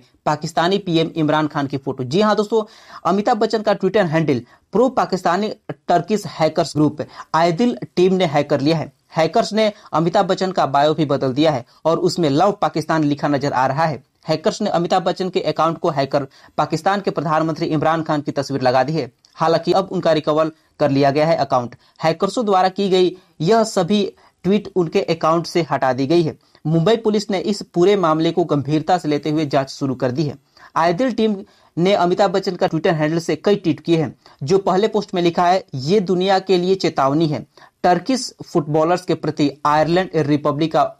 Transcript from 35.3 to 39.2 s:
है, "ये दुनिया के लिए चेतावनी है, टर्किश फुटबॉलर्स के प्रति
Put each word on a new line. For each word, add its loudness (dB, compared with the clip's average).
है, 2
"ये 0
दुनिया 2
के 0
लिए 2
चेतावनी 0
है, -4
टर्किश 0
फुटबॉलर्स 0
के -4
प्रति -2